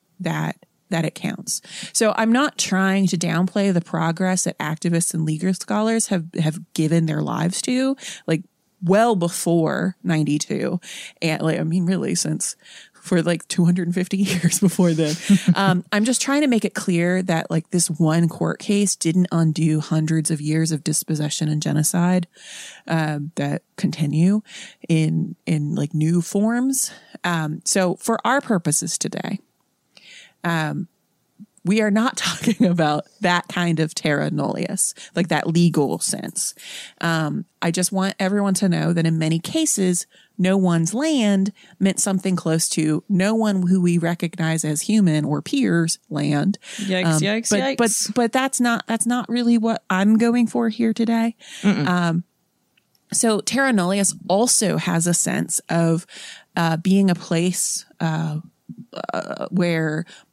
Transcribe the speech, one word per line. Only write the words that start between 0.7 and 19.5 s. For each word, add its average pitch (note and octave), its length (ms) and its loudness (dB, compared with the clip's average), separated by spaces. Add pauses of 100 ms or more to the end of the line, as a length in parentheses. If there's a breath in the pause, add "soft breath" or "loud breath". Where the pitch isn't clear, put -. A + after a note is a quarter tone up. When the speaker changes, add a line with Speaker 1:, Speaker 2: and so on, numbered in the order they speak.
Speaker 1:
that E3 160 -2
it D#3 120 -6
counts. - 440 -8 (320 loud breath)
So A3 240 2
I'm A3+ 140 2
not C4 280 2
trying F#3+ 500 2
to F#3 80 -2
downplay F3+ 580 0
the E3+ 60 0
progress E3+ 640 -2
that E3 140 -4
activists E3 540 -2
and D#3+ 120 -2
legal D#3 280 0
scholars A3 560 -2
have, E3+ 180 -2 (120)
have D#3 360 -2
given E3 320 2
their D#3 160 -2
lives D3 400 -2
to, C4 340 0 (300 loud breath)
like, D#3+ 160 0 (420)
well G#3+ 320 4
before E3+ 880 0
ninety-two. D3+ 760 0 (440 loud breath)
And, D#3 200 -2
like, D#3 160 0
I D#3 60 -2
mean, E3+ 220 0
really F3 280 0
since D#3 420 -4 (360 loud breath)
for, - 300 0
like, E3 260 -2
two - 160 2
hundred F3 240 2
and F3 60 -2
fifty F#3 220 -2
<laughs> - 20 0
years F#3 420 0
before F3 320 4
then. D#3 240 0 (180)
Speaker 2:
<laughs> F3 220 4
Speaker 1:
Um, F#3+ 340 2
I'm G#3 140 2
just A#3+ 160 0
trying C#4 220 0
to D4+ 40 4
make A#3+ 180 2
it G3 100 -4
clear F3+ 480 0
that, F3 280 -2
like, D#3+ 200 -2
this F3 180 0
one E3 400 2
court E3 300 -4
case G3+ 360 0
didn't F3 380 0
undo D#3+ 480 2